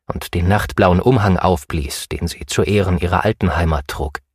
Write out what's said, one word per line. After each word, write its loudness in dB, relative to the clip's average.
und -8
den 0
nachtblauen 4
Umhang 4
aufblies, -2
den -6
sie -12
zu -2
Ehren 0
ihrer 0
alten 0
Heimat 0
trug. -8